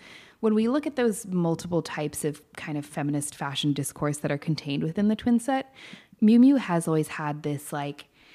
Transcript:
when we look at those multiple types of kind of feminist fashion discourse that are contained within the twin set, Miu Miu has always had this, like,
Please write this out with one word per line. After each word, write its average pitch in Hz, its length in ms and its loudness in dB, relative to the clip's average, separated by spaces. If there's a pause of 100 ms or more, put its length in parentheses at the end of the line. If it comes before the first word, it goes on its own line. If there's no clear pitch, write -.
(400)
when 220 160 2
we 220 100 2
look 294 220 0
at - 80 -8
those 233 300 0
multiple 170 560 0
types 156 420 -6
of 147 180 -4 (140)
kind 151 200 -8
of 143 80 -6
feminist 147 520 -4
fashion 143 360 -2
discourse 147 460 -4
that 143 140 -4
are 143 60 -2
contained 147 440 -4
within 165 240 0
the 214 100 4
twin 240 220 2
set, 269 340 -2 (480)
Miu 226 200 8
Miu 269 180 8
has 175 300 0
always 156 200 2
had 151 360 -8
this, 143 280 -4
like, 143 340 -8 (280)